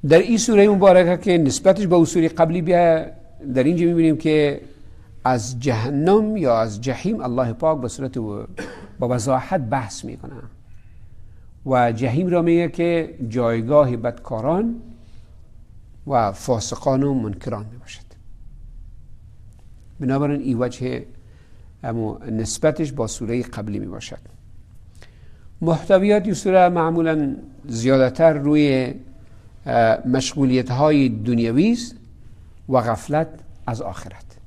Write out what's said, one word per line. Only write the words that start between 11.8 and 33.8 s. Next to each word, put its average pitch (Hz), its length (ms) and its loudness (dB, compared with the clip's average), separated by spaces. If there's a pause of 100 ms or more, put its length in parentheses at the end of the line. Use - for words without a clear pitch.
جحیم 127 360 -2
را 170 140 2
میگه 170 280 2
که 170 460 -2 (140)
جایگاه 120 680 2
بدکاران 131 760 -4 (1300)
و 117 240 2
فاسقان 131 720 -2
و 143 100 0
منکران 107 580 -6
میباشد. - 340 -18 (1900)
بنابراین 139 420 -2
این 123 180 -2
وجه 123 460 -6 (800)
امو 117 340 -6 (140)
نسبتش 113 600 -2
با 123 160 -4
سوره 117 340 -6
قبلی 107 380 -8
میباشد. 104 400 -12 (1400)
محتویات 190 640 2
این 208 80 -2
سوره 185 360 4
معمولاً 160 680 0 (320)
زیادتر 131 680 4
روی، 143 600 2 (720)
اه، 117 420 2
مشغولیت‌های 131 1000 2
دنیوی 117 600 0
است - 240 -4 (760)
و 127 80 2
غفلت 123 500 -2 (400)
از 110 140 -6